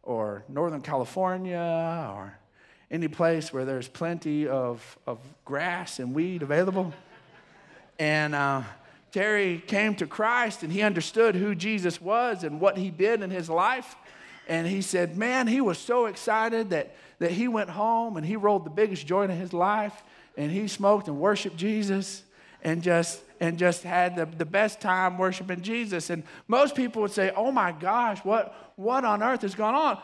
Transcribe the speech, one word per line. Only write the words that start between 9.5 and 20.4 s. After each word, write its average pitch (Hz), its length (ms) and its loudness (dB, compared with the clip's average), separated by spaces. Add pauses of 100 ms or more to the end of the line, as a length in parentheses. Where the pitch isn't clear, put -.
came 208 280 2
to 180 120 -4
Christ 220 560 0
and 160 80 -6
he 196 100 0
understood 208 540 4
who 202 180 0
Jesus 180 480 -2
was 214 420 0
and 151 160 -4
what 190 180 4
he 190 120 -2
did 202 320 2
in 185 80 -6
his 180 200 -6
life. 220 460 0 (520)
And 165 200 -2
he 196 140 -2
said, 175 340 0
"Man, 240 320 0
he 254 140 2
was 190 160 2
so 240 300 0
excited 220 640 0
that, 156 240 -2 (240)
that 170 120 2
he 220 160 0
went 214 220 0
home 220 480 0
and 156 80 -4
he 202 100 -2
rolled 202 300 2
the 160 60 -8
biggest 190 340 0
joint 190 260 2
of 170 60 -2
his 175 160 -6
life 202 500 0 (320)
and 147 160 -2